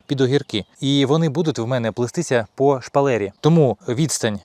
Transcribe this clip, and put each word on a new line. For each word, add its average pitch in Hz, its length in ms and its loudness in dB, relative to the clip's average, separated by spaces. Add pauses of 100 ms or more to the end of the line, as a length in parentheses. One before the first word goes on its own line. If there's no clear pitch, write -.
під 135 140 -4
огірки. 127 440 0 (160)
І 139 240 2
вони 160 240 2
будуть 151 300 -2
в 113 80 -4
мене 117 260 -2
плестися 123 640 -2
по 135 260 2
шпалері. 120 600 -2
Тому 151 360 4 (120)
відстань 117 560 -4